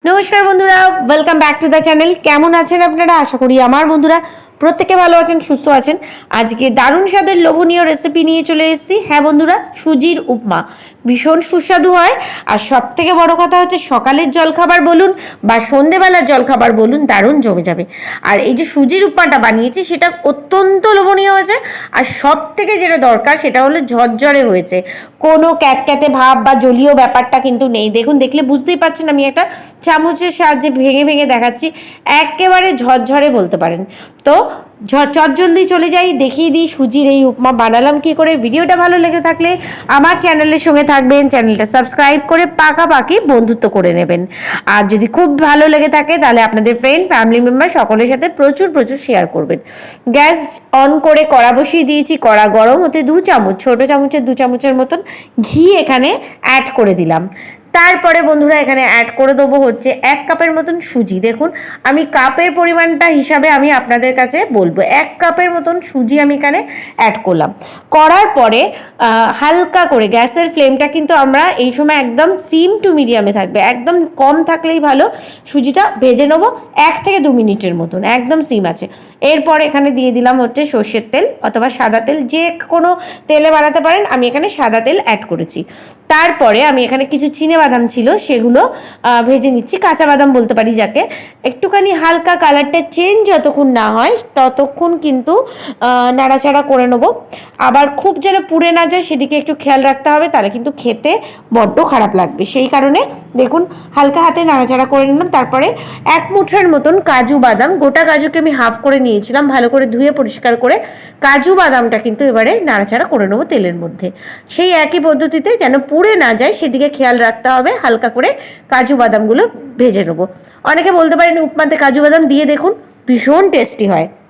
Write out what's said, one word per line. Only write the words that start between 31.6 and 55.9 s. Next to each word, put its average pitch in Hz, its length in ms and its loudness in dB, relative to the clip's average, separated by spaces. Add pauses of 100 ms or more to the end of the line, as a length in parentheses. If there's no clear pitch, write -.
একেবারে 370 680 0
ঝরঝরে 262 580 0
বলতে 190 260 -2
পারেন। 170 280 -4 (400)
তো 320 260 2 (340)
ঝ-, 285 280 0
চটজলদি 330 520 2
চলে 349 260 0
যাই, 359 220 0
দেখিয়ে 269 380 -2
দিই 320 180 0
সুজির 269 400 0
এই 277 160 4
উপমা 254 280 0
বানালাম 240 480 2
কী 311 140 -2
করে। 320 220 2
ভিডিওটা 285 400 0
ভালো 349 220 2
লেগে 339 220 0
থাকলে 339 380 -2 (300)
আমার 320 320 2
চ্যানেলের 311 380 0
সঙ্গে 294 240 2
থাকবেন, 277 460 2
চ্যানেলটা 220 380 0
সাবস্ক্রাইব 269 600 0
করে 330 180 2
পাকাপাকি 320 760 0
বন্ধুত্ব 233 480 0
করে 185 240 0
নেবেন। 175 340 -2 (400)
আর 208 180 2
যদি 208 220 0
খুব 302 320 0
ভালো 294 300 4
লেগে 302 200 2
থাকে 302 300 0
তাহলে 240 240 2
আপনাদের 220 340 0
ফ্রেন্ড, 285 320 0
ফ্যামিলি 233 320 2
মেম্বার 254 280 2
সকলের 233 400 0
সাথে 269 200 -2
প্রচুর 302 440 0
প্রচুর 262 240 -2
শেয়ার 202 300 -2
করবেন। 165 320 -4 (500)
গ্যাস 294 520 0 (120)
on 285 260 4
করে 311 320 2
কড়া 247 220 4
বসিয়ে 294 320 0
দিয়েছি, 294 320 -2
কড়া 214 320 2
গরম 226 340 2
হতে 320 200 -2
দু 311 180 2
চামচ, 226 420 0
ছোটো 247 240 0
চামচের 277 380 0
দু 247 100 -2
চামচের 254 400 -2
মতন 262 280 -2 (380)
ঘি 330 360 2
এখানে 277 420 0 (220)